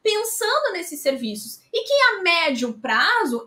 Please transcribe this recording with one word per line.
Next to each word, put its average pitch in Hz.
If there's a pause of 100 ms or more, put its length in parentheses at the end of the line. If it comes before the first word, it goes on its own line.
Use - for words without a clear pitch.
pensando 440
nesses 349
serviços. 233 (100)
E 453
que 554
a 494
médio 311
prazo, 254